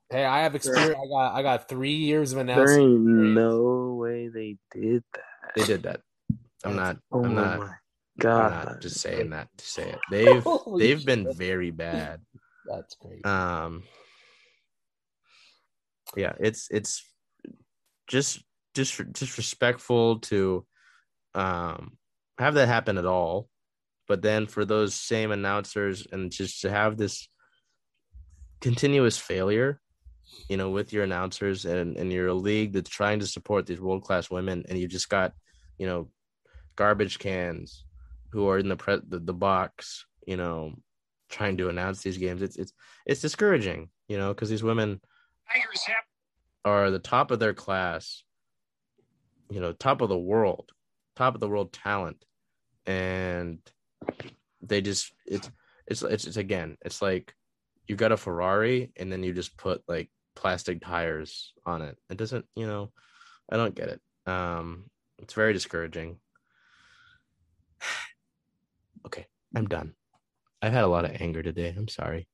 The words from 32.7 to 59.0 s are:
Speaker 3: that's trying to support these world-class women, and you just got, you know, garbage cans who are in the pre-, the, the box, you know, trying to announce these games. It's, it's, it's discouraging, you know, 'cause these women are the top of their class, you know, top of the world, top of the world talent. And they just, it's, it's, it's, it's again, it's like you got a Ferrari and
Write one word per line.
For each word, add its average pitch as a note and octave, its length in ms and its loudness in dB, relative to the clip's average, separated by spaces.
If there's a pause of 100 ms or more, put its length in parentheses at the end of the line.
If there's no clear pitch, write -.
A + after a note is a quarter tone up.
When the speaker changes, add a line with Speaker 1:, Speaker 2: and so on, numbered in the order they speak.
Speaker 3:
that's F#2+ 180 -4
trying G#2 300 0
to G2 80 -2
support - 380 -2
these F2 140 -6
world-class F#2+ 500 -2
women, F2+ 380 -4
and F#2 80 -4
you F2+ 120 -2
just F2+ 200 -6
got, F#2 240 0 (460)
you F#2 80 -6
know, F2 240 -6 (640)
garbage G#2 460 2
cans F2 640 -6 (480)
who G2+ 160 2
are F#2+ 100 4
in G2 100 0
the F2+ 80 0
pre-, G2 300 0
the, F2+ 140 -8
the E2+ 120 -6
box, F#2 720 -2 (220)
you F#2 100 -4
know, E2 380 -6 (560)
trying G2 280 -2
to F2+ 100 -2
announce F2+ 340 -4
these F#2 160 -6
games. F2+ 240 -4
It's, F#2+ 140 -6
it's, - 160 -10 (340)
it's - 140 -2
discouraging, A#2 680 0 (180)
you G#2 100 -4
know, G2 160 -2
'cause G#2+ 160 -4
these G#2+ 140 -2
women A2 360 0 (1600)
are G2+ 260 4
the F#2+ 80 0
top C3+ 320 2
of A#2+ 80 2
their G#2+ 160 2
class, F#2 720 -6 (1300)
you G2+ 100 -6
know, E2+ 120 -2
top C3+ 280 0
of A2+ 80 2
the F#2 100 0
world, G2 540 0 (440)
top B2+ 180 2
of A2+ 60 -14
the G#2+ 80 -2
world G2+ 240 -2
talent. G2 520 -6 (640)
And F#2 720 -4 (1000)
they G#2 220 0
just, G2 300 -4 (140)
it's, G2 220 -6 (380)
it's, - 160 -6
it's, - 240 -4
it's A2 100 -10
again, F#2+ 480 -4
it's - 160 -12
like F#2 340 -2 (520)
you G#2 100 -4
got A2 160 4
a G#2+ 40 4
Ferrari G#2 800 0
and F#2 140 -8